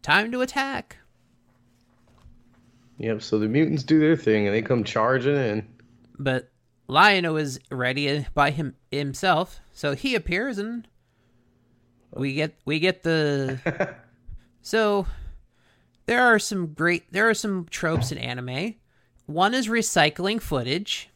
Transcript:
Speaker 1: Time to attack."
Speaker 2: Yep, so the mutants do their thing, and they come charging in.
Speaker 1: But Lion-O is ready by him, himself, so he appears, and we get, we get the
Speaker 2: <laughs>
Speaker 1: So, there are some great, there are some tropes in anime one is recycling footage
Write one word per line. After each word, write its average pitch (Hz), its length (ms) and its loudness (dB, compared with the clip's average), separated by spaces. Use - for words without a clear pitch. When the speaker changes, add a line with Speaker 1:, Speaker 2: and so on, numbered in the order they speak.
Speaker 1:
Time 208 300 2
to 254 80 -4
attack." 269 580 -4
Speaker 2:
Yep, 110 240 -4
so 110 160 -2
the 107 100 2
mutants 147 360 2
do 156 160 4
their 151 160 4
thing, 107 300 2
and 101 80 0
they 113 80 2
come 113 220 0
charging 127 520 0
in. 110 320 -2
Speaker 1:
But 131 320 -4
Lion-O 175 500 4
is 139 220 -4
ready 139 640 -2
by 143 180 4
him, 139 240 -6
himself, 151 680 0
so 143 220 -4
he 262 200 -2
appears, 208 440 -2
and 226 280 -8
we 135 220 -6
get, 156 200 -4
we 151 140 -2
get 180 240 0
the 143 600 0
Speaker 2:
<laughs> - 1000 -8
Speaker 1:
So, 208 440 0
there 240 160 2
are 226 160 8
some 180 360 -2
great, 170 380 0
there 208 160 2
are 220 60 4
some 190 360 -4
tropes 160 420 0
in 147 60 -6
anime 127 580 -6
one 180 280 2
is 247 140 0
recycling 202 720 2
footage 139 760 -4